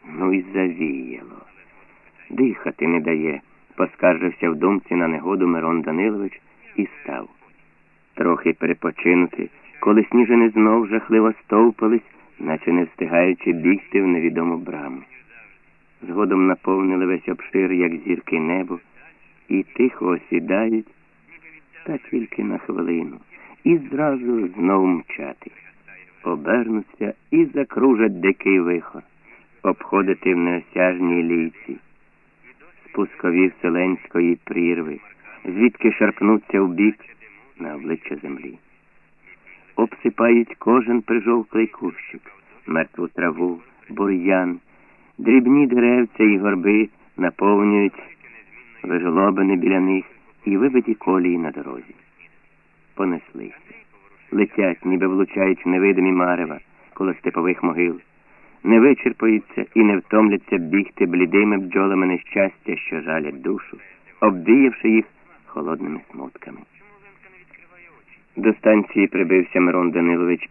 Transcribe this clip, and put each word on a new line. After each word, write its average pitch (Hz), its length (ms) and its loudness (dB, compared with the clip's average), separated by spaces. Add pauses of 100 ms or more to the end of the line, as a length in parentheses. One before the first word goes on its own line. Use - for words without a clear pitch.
(180)
Ну 92 140 0
і 95 120 0 (100)
завіяло. 73 880 -6 (880)
Дихати 101 560 -2
не 85 140 0
дає, 78 400 -2 (360)
поскаржився 90 720 0
в 80 60 -4
думці 90 380 0
на 85 140 2
негоду 87 380 -2
Мирон 82 360 0
Данилович 98 580 -4 (360)
і 98 120 -4 (140)
став. 64 260 -12 (840)
Трохи 82 380 0
перепочинути, 85 1000 0 (300)
коли 107 240 4
сніжини 117 460 4
знов 110 360 2
жахливо 110 460 2
стовпились, 110 800 2 (280)
наче 78 340 -4
не 87 120 2
встигаючи 87 680 0
бігти 92 500 0
в 95 40 0
невідому 85 500 0
браму. 73 460 -12 (1040)
Згодом 95 380 0
наповнили 92 600 0
весь 90 220 -4
обшир, 95 440 -4
як 90 240 0
зірки, 82 440 -4
небо, 87 400 -4 (680)
і 95 140 -2
тихо 117 440 -2
осідають, 92 800 -2 (1000)
та 160 120 -8
тільки - 460 -8
на 98 140 -6
хвилину, 85 580 -6 (480)
і 170 140 4
зразу 131 640 -2
ж 95 160 -4
знов 95 300 2
мчати. 78 640 -6 (720)
Обернуться 101 920 -4 (160)
і 160 140 4
закружать 113 760 0
дикий 95 400 2
вихор, 85 420 -4 (600)
обходити 95 720 -2
в 87 40 0
неосяжній 87 840 0
лійці, 82 540 -4 (1120)
спускові 92 600 0
вселенської 87 960 -2
прірви, 85 560 -4 (440)
звідки 107 480 0
шарпнуться 104 680 0
в 98 80 2
бік 101 280 0 (600)
на 78 160 -10
обличчя 80 420 -8
землі. 71 420 -14 (1160)
Обсипають 117 840 0
кожен 120 440 -2
прижовклий 113 640 -2
кущик, - 560 -12 (440)
мертву 82 420 -6
траву, 87 520 -4 (280)
бур'ян, 92 720 -2 (580)
дрібні 131 480 4
деревця 120 580 2
і 104 140 4
горби 101 500 0 (280)
наповнюють 101 840 0 (800)
вижлобини 95 720 2
біля 92 240 2
них 92 240 0 (400)
і 98 120 0
вибиті 120 380 2
колії 90 440 0
на 80 120 -4
дорозі. 69 440 -14 (1000)
Понеслися. 76 600 -8 (800)
Летять, 101 520 -2
ніби 90 220 0
влучають 95 600 -2
в - 20 -2
невидимі 92 440 2
марева 87 480 -2 (340)
коло 92 200 -4
степових 87 480 -4
могил. 87 380 -2 (640)
Не 113 160 6
вичерпаються 113 920 2
і 110 100 6
не 104 120 4
втомляться 101 600 2
бігти 92 500 -2
блідими 95 520 2
бджолами 95 480 0
нещастя, 92 720 -4
що - 240 -8
жалять 76 420 -6
душу, - 360 -8 (420)
обвіявши 110 680 4
їх 110 160 4 (420)
холодними 78 540 -8 (100)
смутками. - 480 -18 (1800)
До 107 180 2
станції 104 520 2
прибився 90 540 0
Мирон 90 300 2
Данилович 87 600 0